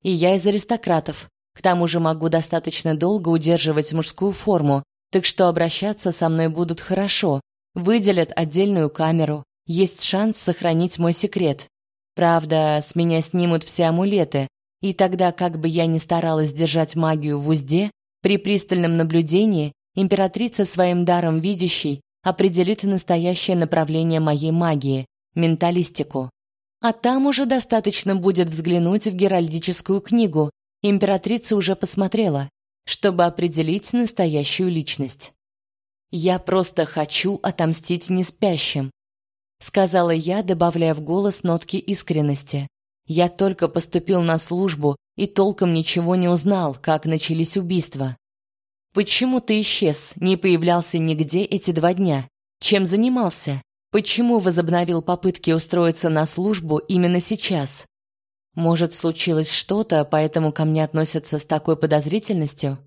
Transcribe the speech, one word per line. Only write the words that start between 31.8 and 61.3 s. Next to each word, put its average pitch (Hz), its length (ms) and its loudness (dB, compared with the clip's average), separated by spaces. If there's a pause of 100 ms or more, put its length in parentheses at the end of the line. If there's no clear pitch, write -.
чтобы 175 400 2
определить 170 680 -2
настоящую 180 760 0
личность. 147 640 -6 (760)
"Я 180 260 0
просто 180 480 0
хочу 165 560 -2
отомстить 170 680 -2
неспящим", 175 840 -2 (680)
сказала 180 520 2
я, 170 320 0
добавляя 170 500 2
в 151 80 -4
голос 190 400 -2
нотки 170 360 -2
искренности. 147 880 -2 (400)
"Я 175 220 2
только 180 380 0
поступил 170 540 -2
на 160 160 2
службу 160 600 -2 (180)
и 202 100 -2
толком 190 480 2
ничего 170 420 0
не 180 120 2
узнал, 175 520 2
как 156 260 -2
начались 160 520 -2
убийства". 160 580 -4 (760)
"Почему 247 480 0
ты 214 200 0
исчез, - 560 -2
не 185 200 2
появлялся 175 600 2
нигде 160 440 0
эти - 280 -2
два 165 220 2
дня? 156 360 0 (300)
Чем 196 260 2
занимался? 196 760 0 (280)
Почему 233 500 2
возобновил 175 640 0
попытки 175 500 -2
устроиться 165 580 0
на 156 160 2
службу 170 520 -2
именно 175 440 2
сейчас? 170 640 -4 (680)
Может, 170 400 0
случилось 160 580 -2
что-то, 196 520 0
поэтому 156 480 0
ко 156 140 -2
мне 156 180 2
относятся 156 560 -4